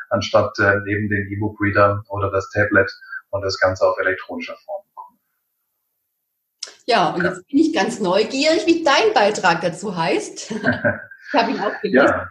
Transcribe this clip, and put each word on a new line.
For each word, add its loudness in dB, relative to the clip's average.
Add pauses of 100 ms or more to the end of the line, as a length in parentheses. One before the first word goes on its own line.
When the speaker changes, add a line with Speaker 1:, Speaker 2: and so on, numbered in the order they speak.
(100)
Speaker 1:
anstatt, 0
äh, 2
eben -2
den -2
E-Book-Reader 0
oder -4
das -4
Tablet 2 (400)
und -4
das -4
Ganze 2
auf 0
elektronischer -6
Form -12
bekommen. -20 (1700)
Speaker 2:
Ja, 2
und -2
Speaker 1:
Ja. 0
Speaker 2:
jetzt -10
bin 2
ich 4
ganz -2
neugierig, 2
wie 2
dein 4
Beitrag 2
dazu -6
heißt. -4
<laughs> -2 (320)
Ich 4
habe 0
ihn -6
auch -4
gelesen, 4
Speaker 1:
Ja. -2